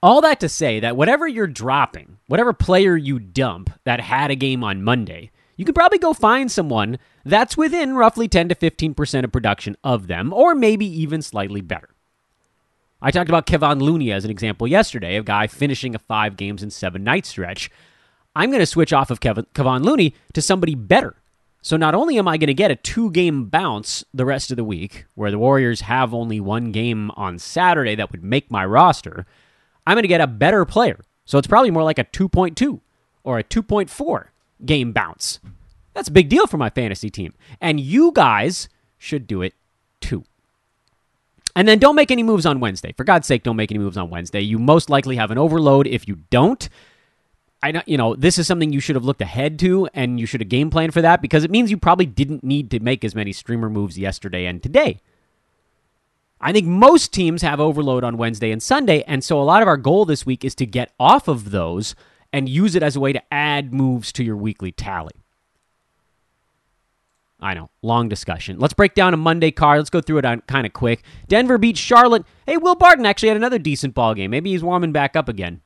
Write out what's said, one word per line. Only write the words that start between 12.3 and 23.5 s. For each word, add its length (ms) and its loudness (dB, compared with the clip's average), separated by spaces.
I 80 -2
talked 200 0
about 180 2
Kevon 340 2
Looney 300 0
as 120 -4
an 60 -6
example 380 -6
yesterday, 480 0
a 80 -4
guy 240 -2
finishing 480 -4
a 40 -8
five 380 -4
games 240 -10
in 80 -12
seven 340 -8
night 220 0
stretch. 460 -10
I'm 160 0
gonna 160 2
switch 260 0
off 160 2
of 120 -6
Kevin, 340 -2
Kevon 280 0
Looney 300 2
to 80 -4
somebody 340 0
better. 400 0
So 140 -2
not 180 0
only 240 0
am 80 0
I 100 -2
gonna 160 0
get 160 2
a 60 0
two-game 680 -2
bounce 680 -4